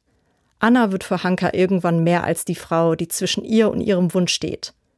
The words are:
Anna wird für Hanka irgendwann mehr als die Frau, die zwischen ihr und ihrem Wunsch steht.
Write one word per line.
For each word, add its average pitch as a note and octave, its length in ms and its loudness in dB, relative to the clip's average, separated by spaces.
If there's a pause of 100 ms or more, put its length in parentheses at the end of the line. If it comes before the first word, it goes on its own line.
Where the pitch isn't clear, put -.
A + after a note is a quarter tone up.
(580)
Anna A3+ 360 4
wird F#3+ 100 -6
für F3+ 180 -4
Hanka F3+ 320 0
irgendwann F3 520 2
mehr E3+ 180 2
als E3 220 -4
die F3 100 -4
Frau, E3 400 0
die E3+ 140 -6
zwischen - 340 -4
ihr A3 260 2
und - 120 -4
ihrem F3+ 320 0
Wunsch F3+ 200 0
steht. - 400 -8 (240)